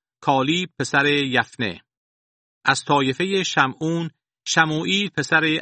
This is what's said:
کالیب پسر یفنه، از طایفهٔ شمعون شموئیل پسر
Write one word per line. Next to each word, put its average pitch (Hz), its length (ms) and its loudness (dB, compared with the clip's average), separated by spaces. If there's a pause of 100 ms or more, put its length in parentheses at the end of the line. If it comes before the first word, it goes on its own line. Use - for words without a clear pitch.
(200)
کالیب 151 580 0
پسر 139 280 0
یفنه، 127 760 0 (840)
از 135 200 0
طایفهٔ 156 580 0
شمعون 160 680 -2 (360)
شموئیل 180 640 0
پسر 156 540 0